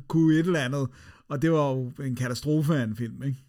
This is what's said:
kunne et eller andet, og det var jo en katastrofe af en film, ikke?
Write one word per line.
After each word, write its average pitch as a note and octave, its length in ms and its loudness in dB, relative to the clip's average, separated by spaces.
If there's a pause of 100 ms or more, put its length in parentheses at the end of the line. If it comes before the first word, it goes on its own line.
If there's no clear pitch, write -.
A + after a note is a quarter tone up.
kunne D#3+ 260 4
et E3 120 2
eller E3+ 140 2
andet, C3 280 -2 (400)
og C#3 140 -6
det E3 100 2
var D3 180 2
jo C3 220 -4 (120)
en B2+ 120 -4
katastrofe C#3+ 600 0
af B2+ 60 2
en G#2+ 140 -4
film, A#2 260 -8
ikke? C3+ 160 -4 (100)